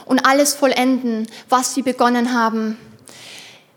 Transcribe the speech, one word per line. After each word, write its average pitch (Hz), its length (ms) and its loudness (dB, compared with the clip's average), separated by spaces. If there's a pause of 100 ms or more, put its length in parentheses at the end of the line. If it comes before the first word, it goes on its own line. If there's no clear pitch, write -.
und 262 200 0
alles 277 280 4
vollenden, 254 720 0 (220)
was 254 240 0
sie 269 80 -2
begonnen 247 520 0
haben. 220 440 -2 (1000)